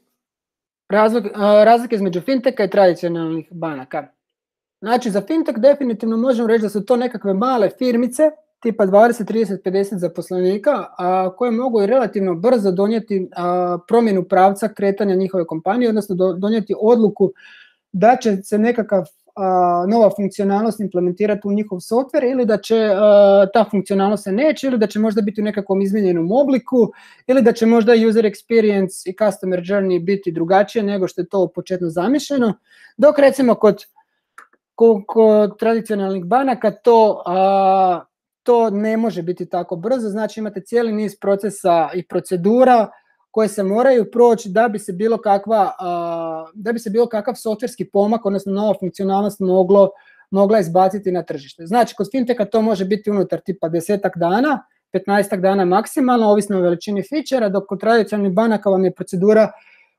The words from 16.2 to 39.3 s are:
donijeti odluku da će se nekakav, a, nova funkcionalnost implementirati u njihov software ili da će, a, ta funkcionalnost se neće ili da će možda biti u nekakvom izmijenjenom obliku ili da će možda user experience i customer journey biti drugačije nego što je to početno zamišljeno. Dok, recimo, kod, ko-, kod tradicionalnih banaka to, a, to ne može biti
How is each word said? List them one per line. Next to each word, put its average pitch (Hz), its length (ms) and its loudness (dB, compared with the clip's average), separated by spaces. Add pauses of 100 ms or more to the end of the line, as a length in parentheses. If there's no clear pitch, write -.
donijeti 202 460 -2
odluku 214 520 2 (600)
da 214 300 4
će 214 220 0
se - 140 -4
nekakav, 214 460 0 (320)
a, 180 520 0
nova 220 280 4
funkcionalnost 202 640 -2
implementirati 190 680 -2
u 202 40 -2
njihov 208 280 -4
software 262 520 -2
ili 254 140 -2
da 214 120 0
će, 220 380 0
a, 202 580 6
ta 220 180 4
funkcionalnost 196 520 0
se 190 80 -8
neće 285 360 0
ili 254 100 0
da 214 100 2
će 208 120 -6
možda 220 220 0
biti 208 200 -4
u - 20 -2
nekakvom 196 380 -2
izmijenjenom 190 500 0
obliku 254 600 2 (360)
ili 262 140 2
da 233 100 6
će 226 140 -2
možda 226 280 4 (160)
user 220 160 2
experience 208 840 -2
i 185 80 -10
customer 190 420 -2
journey 185 440 -2
biti 196 280 -4
drugačije 190 520 0
nego 196 240 -4
što - 140 -8
je 180 80 -10
to 190 180 0
početno 180 420 -8
zamišljeno. 233 640 -2 (440)
Dok, 285 220 4
recimo, 269 360 4
kod, 208 280 2 (920)
ko-, 226 320 2
kod 214 520 2
tradicionalnih 208 640 -4
banaka 233 460 0
to, 226 540 2
a, 190 800 2 (380)
to 233 260 2
ne 214 280 -2
može 214 240 -2
biti 180 240 -8